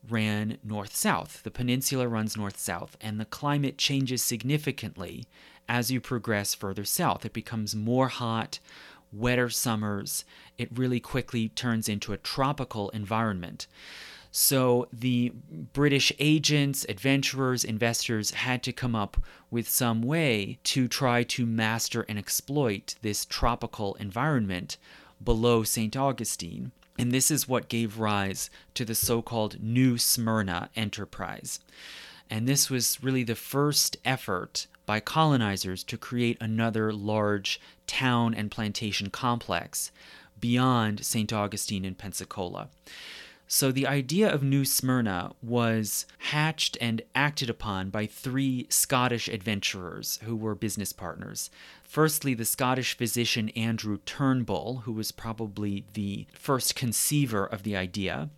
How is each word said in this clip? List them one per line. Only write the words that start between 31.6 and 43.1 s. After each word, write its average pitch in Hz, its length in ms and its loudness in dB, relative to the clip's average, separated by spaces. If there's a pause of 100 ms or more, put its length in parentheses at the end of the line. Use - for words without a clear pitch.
And 110 200 -2
this 139 200 2
was 127 320 0
really 131 220 2
the 113 140 0
first - 680 0
effort - 600 -2 (180)
by 107 140 0
colonizers 107 840 2
to - 120 -8
create 120 440 0
another 110 520 0
large 104 680 0 (260)
town 120 480 2
and 104 160 -4
plantation 101 600 -4
complex 113 840 -4 (480)
beyond 120 640 2
Saint 113 280 0
Augustine 104 520 -2
and 95 120 -6
Pensacola. 92 720 -8 (800)